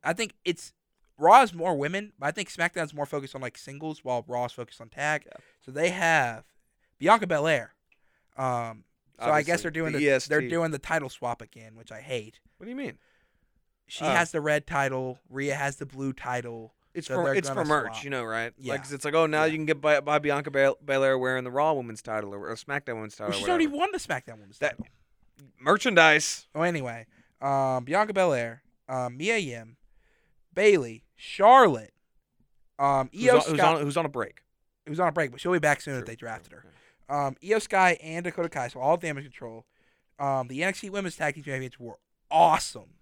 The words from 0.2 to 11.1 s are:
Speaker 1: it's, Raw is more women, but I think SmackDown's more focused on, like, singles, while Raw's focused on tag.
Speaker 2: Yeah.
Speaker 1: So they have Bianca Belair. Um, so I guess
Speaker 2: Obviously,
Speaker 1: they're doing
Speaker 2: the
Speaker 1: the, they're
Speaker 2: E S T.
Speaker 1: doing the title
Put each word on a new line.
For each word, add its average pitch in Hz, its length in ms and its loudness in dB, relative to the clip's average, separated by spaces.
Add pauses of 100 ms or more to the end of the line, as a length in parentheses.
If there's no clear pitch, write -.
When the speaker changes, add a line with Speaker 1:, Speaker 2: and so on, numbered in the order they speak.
Speaker 1:
it's, - 280 -4 (460)
Raw 196 240 10
is 208 100 0
more 170 240 -2
women, 185 420 -4
but 135 80 -6
I 151 40 0
think 175 180 -8
SmackDown's 170 460 -4
more 143 120 -6
focused 139 280 -8
on, 135 60 -12
like, 123 180 -10
singles, 151 460 -14
while 123 220 -4
Raw's 123 260 -6
focused - 280 -14
on 117 80 -20
tag. 147 380 -4
Speaker 2:
Yeah. - 60 -20 (320)
Speaker 1:
So 131 80 -18
they 160 180 0
have 156 540 0 (540)
Bianca 208 280 4
Belair. 151 480 0 (640)
Um, 120 480 -4 (340)
so 117 120 -6
I 151 120 4
guess 170 180 0
Speaker 2:
Obviously, - 20 -12
Speaker 1:
they're 170 100 -4
doing 160 200 -4
Speaker 2:
the 147 60 -2
Speaker 1:
the, 147 60 0 (240)
they're 151 120 2
Speaker 2:
E 131 40 -4
S 120 40 -6
T. - 0 -
Speaker 1:
doing 165 220 -2
the 143 80 -6
title 151 320 -4